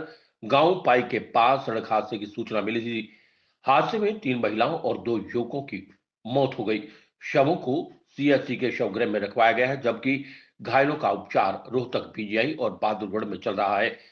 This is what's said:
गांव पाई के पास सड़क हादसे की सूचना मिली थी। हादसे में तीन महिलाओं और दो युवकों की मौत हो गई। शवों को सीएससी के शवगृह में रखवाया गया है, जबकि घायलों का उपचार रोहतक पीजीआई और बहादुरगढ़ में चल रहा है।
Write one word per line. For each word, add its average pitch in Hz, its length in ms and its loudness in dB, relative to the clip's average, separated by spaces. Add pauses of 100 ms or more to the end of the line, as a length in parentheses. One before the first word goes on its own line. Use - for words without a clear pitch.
(440)
गांव 147 300 4 (120)
पाई 127 160 6
के 113 160 -2
पास 123 480 2
सड़क 113 240 -4
हादसे 110 280 -2
की 101 80 -10
सूचना 110 340 -6
मिली 113 200 -2
थी। 113 280 -6 (560)
हादसे 156 340 4
में 208 200 0
तीन 127 200 -2
महिलाओं 113 400 0
और 127 200 -4
दो 110 200 -2
युवकों 120 440 -4
की 95 200 -12 (420)
मौत 131 340 0
हो 113 60 -4
गई। 113 180 -2 (400)
शवों 147 340 2
को 131 200 -2 (400)
सीएससी 139 400 2
के 123 140 0
शवगृह 113 400 -2
में 104 100 0
रखवाया 113 320 4
गया 123 160 2
है, 139 120 -4
जबकि 131 440 -2 (380)
घायलों 135 320 2
का 110 160 0
उपचार 98 520 0 (100)
रोहतक 120 440 -4
पीजीआई 107 360 -2
और 104 300 -4
बहादुरगढ़ 107 420 -2
में 101 140 -8
चल 107 160 -4
रहा 101 240 0
है। 117 180 0 (160)